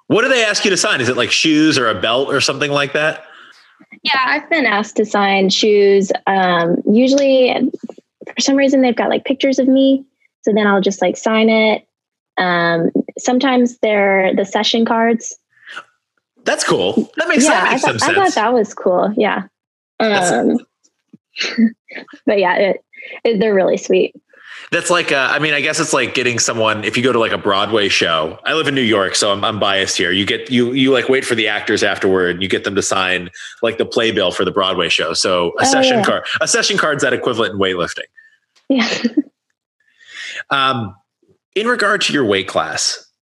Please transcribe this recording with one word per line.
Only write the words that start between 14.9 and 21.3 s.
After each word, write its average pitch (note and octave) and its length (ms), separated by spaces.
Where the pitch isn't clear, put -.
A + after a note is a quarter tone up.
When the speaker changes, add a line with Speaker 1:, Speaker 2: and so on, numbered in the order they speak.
Speaker 1:
That's D#4 200
cool. D#3 520
That E4 120
makes, D4+ 160
Speaker 2:
Yeah, D4+ 60
Speaker 1:
that - 200
makes C4 140
Speaker 2:
I - 20
thought, A#2+ 140
Speaker 1:
some C#4 100
Speaker 2:
I - 40
Speaker 1:
sense. F#4+ 200
Speaker 2:
thought A3 80
that A3+ 120
was G#3+ 200
cool. F#3 420
Yeah. G3+ 260
Speaker 1:
That's G3+ 340
Speaker 2:
Um, A#2 260